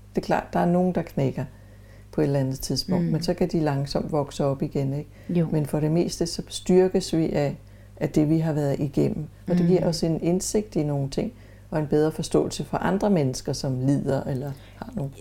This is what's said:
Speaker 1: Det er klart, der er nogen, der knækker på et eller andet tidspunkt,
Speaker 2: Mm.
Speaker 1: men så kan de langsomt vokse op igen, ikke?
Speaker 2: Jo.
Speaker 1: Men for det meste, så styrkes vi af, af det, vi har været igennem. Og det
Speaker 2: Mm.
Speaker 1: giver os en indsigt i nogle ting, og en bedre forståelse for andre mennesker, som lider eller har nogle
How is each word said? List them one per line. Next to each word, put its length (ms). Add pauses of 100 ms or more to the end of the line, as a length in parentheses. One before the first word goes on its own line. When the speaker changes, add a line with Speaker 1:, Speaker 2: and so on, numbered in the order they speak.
(160)
Speaker 1:
Det 60
er 40
klart, 280
der 60
er 60
nogen, 300
der 60
knækker 420 (680)
på 100
et 40
eller 140
andet 200
tidspunkt, 460
Speaker 2:
Mm. 60
Speaker 1:
men 120
så 100
kan 140
de 120
langsomt 520
vokse 340
op 160
igen, 320
ikke? 460
Speaker 2:
Jo. 120
Speaker 1:
Men 140
for 140
det 120
meste, 360
så 200
styrkes 680
vi 140
af, 260 (420)
af 120
det, 200
vi 100
har 140
været 260
igennem. 460 (220)
Og 100
det 40
Speaker 2:
Mm. 60
Speaker 1:
giver 200
os 160
en 200
indsigt 520
i 80
nogle 260
ting, 220 (400)
og 80
en 80
bedre 240
forståelse 540
for 120
andre 320
mennesker, 440
som 320
lider 380
eller 280 (240)
har 200
nogle 260